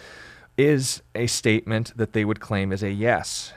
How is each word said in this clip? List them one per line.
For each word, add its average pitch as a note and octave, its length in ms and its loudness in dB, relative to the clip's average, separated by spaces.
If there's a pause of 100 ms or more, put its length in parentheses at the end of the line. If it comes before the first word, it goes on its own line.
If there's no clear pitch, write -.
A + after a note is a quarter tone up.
(580)
is C3+ 420 2 (140)
a A#2 140 -2
statement A2 680 0
that A2+ 160 -2
they A2 120 2
would G#2 160 -2
claim G2 320 -2
as F#2+ 100 -4
a G2+ 80 -2
yes, G#2 680 -2